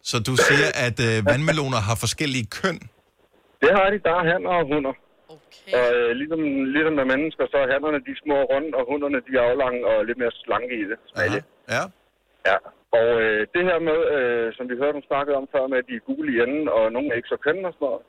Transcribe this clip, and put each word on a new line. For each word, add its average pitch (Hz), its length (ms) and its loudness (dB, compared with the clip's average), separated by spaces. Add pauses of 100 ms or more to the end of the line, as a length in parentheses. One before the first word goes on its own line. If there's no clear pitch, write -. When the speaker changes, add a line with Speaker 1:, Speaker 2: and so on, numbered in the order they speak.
(100)
Speaker 1:
Så 127 60 -2 (120)
du 135 40 -2 (160)
siger, 147 200 4 (180)
at, 120 100 -2 (120)
øh, 113 80 2 (140)
vandmeloner 143 580 0
har 117 160 0
forskellige 131 420 -2 (140)
køn? 185 160 -2 (840)
Speaker 2:
Det - 140 6
har 196 160 4
de. 214 40 -2 (100)
Der 165 140 2
er 175 120 0
hanner 180 280 0
og 156 120 0
hunder. 135 220 -2 (420)
Speaker 3:
Okay. - 420 -12
Speaker 2:
Og, 123 80 4 (120)
øh, 120 120 2 (100)
ligesom, 160 200 -4 (340)
ligesom 156 260 2
med 131 140 2
mennesker, 151 380 -2
så 147 100 0
er 131 120 2
hannerne, 147 320 0
de 135 100 -12
er - 80 -16
små 147 200 2
og 123 80 -2
runde, 147 260 0
og 131 40 0 (100)
hunderne, 143 340 -2
de 131 120 -8
er 120 120 4
aflange 127 300 0 (100)
og 113 60 4 (120)
lidt 120 140 -4
mere 117 100 0 (100)
slanke 117 400 -4
i - 80 -4
det. - 80 -8 (140)
Smalle. 92 280 -2
Speaker 1:
Aha. - 360 -12
Ja. 143 60 0 (680)
Speaker 2:
Ja. 98 80 4 (420)
Og, 117 100 4 (160)
øh, 107 160 0 (140)
det 175 140 0
her 170 100 2 (100)
med, 156 100 2 (180)
øh, 120 300 0 (100)
som 127 140 -10
vi 123 100 -4
hørte, 147 180 0
hun 135 120 -14
snakkede 143 300 0
om 135 140 -10
før, 135 180 2
med, 127 100 2
at - 80 -10
de 123 100 -8
er - 100 -20
gule 294 240 -4
i - 100 0
enden, 139 200 -2 (120)
og 113 60 4 (120)
nogle 139 180 -2
er 117 80 -2
ikke - 140 -6
så - 120 -6
kønne 180 240 -2
og - 40 -18
sådan 143 140 -4
noget 113 200 -6